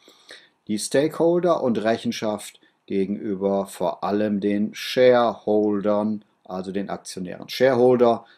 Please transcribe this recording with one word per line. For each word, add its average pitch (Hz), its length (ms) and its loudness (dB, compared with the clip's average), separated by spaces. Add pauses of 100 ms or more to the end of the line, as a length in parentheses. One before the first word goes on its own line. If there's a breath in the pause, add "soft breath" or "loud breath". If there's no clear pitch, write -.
(680 loud breath)
die 107 100 -4
Stakeholder 160 840 0
und 113 180 0
Rechenschaft 110 800 -4 (260 soft breath)
gegenüber 98 800 -2
vor - 380 -6
allem 104 380 0
den 104 340 -2
Shareholdern, 107 1500 2 (180)
also 92 300 -10
den 98 160 -6
Aktionären. 90 580 -12
Shareholder 123 800 4 (120 loud breath)